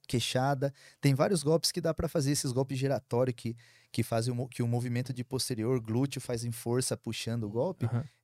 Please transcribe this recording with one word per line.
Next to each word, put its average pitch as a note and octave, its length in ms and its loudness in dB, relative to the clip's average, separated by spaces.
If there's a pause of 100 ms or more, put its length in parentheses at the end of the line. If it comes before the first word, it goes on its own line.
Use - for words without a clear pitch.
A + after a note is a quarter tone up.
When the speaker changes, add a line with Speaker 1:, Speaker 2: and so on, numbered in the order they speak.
Speaker 1:
queixada. C3+ 640 0 (260)
Tem C#3 140 6
vários D#3+ 300 2
golpes D#3+ 280 2
que - 80 -4
dá E3 140 0
pra E3 160 -4
fazer, C#3 220 2
esses C#3 200 0
golpes C3+ 260 0
giratórios B2+ 600 0
que, A#2 180 -6 (360)
que - 120 0
fazem A#2 300 0
o - 20 -4
mo-, A#2+ 140 -4
que - 140 -4
o A#2 40 0
movimento A#2+ 460 -2
de B2 100 -6
posterior, B2 560 -2
glúteo, A#2+ 400 0
faz A#2+ 240 -4
em A#2+ 80 -4
força A#2+ 460 0
puxando A#2 460 -4
o G#2 60 -4
golpe. B2 360 -2
Speaker 2:
Aham. A#2 180 0 (200)